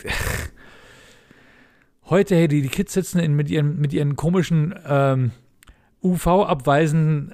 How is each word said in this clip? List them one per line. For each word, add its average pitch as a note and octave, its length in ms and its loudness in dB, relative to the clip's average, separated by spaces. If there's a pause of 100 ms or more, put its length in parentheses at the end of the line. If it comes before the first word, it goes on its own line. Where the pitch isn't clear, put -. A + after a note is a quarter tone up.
(2000)
Heute, F#3+ 320 2
hey, E3 120 4
die, D3 140 2
die C3+ 60 -4
Kids - 260 -4
sitzen F3+ 240 -2
in, D#3+ 160 2
mit D3 160 0
ihren, D#3 280 0
mit D3 140 -2
ihren C#3+ 240 0
komischen, E3 580 0 (120)
ähm, C3+ 460 0 (720)
U-V-abweisenden, D#3 1300 0